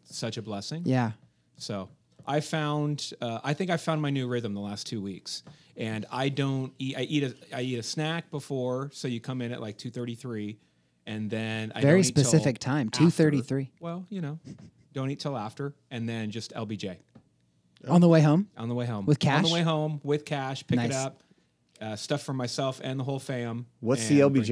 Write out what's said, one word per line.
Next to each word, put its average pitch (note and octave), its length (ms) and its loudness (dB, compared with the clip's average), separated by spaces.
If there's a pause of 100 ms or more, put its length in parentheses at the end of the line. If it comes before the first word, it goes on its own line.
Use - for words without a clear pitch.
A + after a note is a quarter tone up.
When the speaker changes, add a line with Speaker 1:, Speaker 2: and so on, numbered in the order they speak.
Speaker 1:
such - 340 -6
a A2+ 60 -8
blessing. G#2+ 420 -8
Speaker 2:
Yeah. B2 280 2 (440)
Speaker 1:
So G2 320 -8 (380)
I D3 120 0
found, D3 800 -2
uh, A2+ 240 -4
I C#3+ 120 0
think F#3 160 -2
I - 60 2
found D#3+ 260 -2
my C#3+ 80 0
new C3 160 0
rhythm A#2 260 -2
the G2+ 80 -4
last G2+ 240 -8
two A2 160 -6
weeks. - 400 -8 (360)
And A2 340 -4
I B2+ 160 0
don't C3+ 520 -2
eat, C3 180 -4
I C3 60 -2
eat D3 200 0
a, B2+ 100 -4 (220)
I B2+ 60 -4
eat B2+ 180 -2
a A2+ 40 -6
snack D#3+ 460 -4
before. C3+ 640 -4
So - 140 -8
you A#2+ 140 -2
come B2+ 200 -6
in A#2+ 120 -4
at, A#2+ 80 -8
like, G#2+ 160 -8
two - 120 -10
thirty-three, A#2 720 -6 (480)
and A2 220 -4
then A2 440 -4
I - 80 -2
Speaker 2:
Very D#3 200 8
Speaker 1:
don't B2+ 80 4
eat B2 60 -2
till C#3+ 100 6
Speaker 2:
specific D3 340 4
time, C3 280 0
Speaker 1:
after. - 120 -4
Speaker 2:
two D#3+ 100 10
thirty-three. C#3 680 2
Speaker 1:
Well, E3+ 300 -10
you G3+ 100 -8
know, D3+ 180 -6 (560)
don't C3+ 160 -2
eat C#3+ 120 -6
till C#3+ 160 -4
after, B2+ 360 -6 (160)
and A#2 200 -4
then A2+ 200 -4
just A2 260 -8
L A2+ 100 -6
B G#2+ 100 -6
J. F#2 240 -8 (880)
Speaker 2:
On E3+ 140 8
the F3 80 10
way E3 120 10
home? D#3 360 6
Speaker 1:
On A2+ 100 -6
the A#2+ 80 -2
way A#2+ 100 -2
home. G#2+ 200 -4
Speaker 2:
With C#3+ 200 6
Speaker 1:
On C#3+ 60 6
Speaker 2:
cash? D3 160 4
Speaker 1:
the E3 60 4
way E3+ 80 2
home D#3 420 0
with D3 220 0
cash, C3+ 420 -6
pick B2+ 80 2
Speaker 2:
Nice. A#2+ 140 2
Speaker 1:
it C3+ 60 -2
up, C3+ 280 -4 (560)
uh, A2 160 -8
stuff C#3+ 260 -4
for C#3+ 120 -8
myself C3 500 -4
and C3+ 160 -4
the C3 60 -2
whole C#3 120 -2
fam, A#2+ 480 -6 (140)
Speaker 3:
What's A#2+ 280 2
the D3 80 6
Speaker 1:
and C#3+ 80 10
Speaker 3:
L C#3+ 60 8
B C3+ 120 4
J G#2 100 0